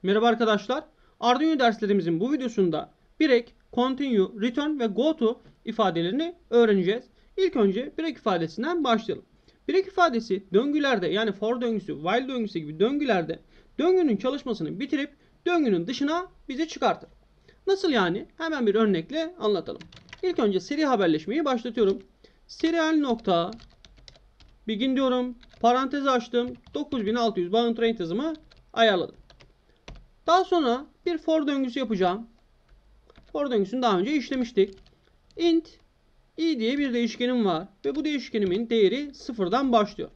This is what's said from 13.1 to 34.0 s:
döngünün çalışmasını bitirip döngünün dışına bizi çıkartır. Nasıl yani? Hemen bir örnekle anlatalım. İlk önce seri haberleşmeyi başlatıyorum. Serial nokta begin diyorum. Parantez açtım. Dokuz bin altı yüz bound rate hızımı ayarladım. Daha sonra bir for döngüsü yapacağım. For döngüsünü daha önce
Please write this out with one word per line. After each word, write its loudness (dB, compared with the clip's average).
döngünün 2
çalışmasını -4
bitirip -4
döngünün 2
dışına -2
bizi -4
çıkartır. -2
Nasıl 0
yani? 0
Hemen -4
bir 2
örnekle 0
anlatalım. -4
İlk -2
önce 2
seri -2
haberleşmeyi 0
başlatıyorum. 0
Serial 0
nokta 0
begin 0
diyorum. 0
Parantez 2
açtım. 0
Dokuz -4
bin 0
altı 0
yüz -2
bound 2
rate 0
hızımı -4
ayarladım. 2
Daha 6
sonra 0
bir -2
for 0
döngüsü -2
yapacağım. -2
For -2
döngüsünü 0
daha 2
önce 0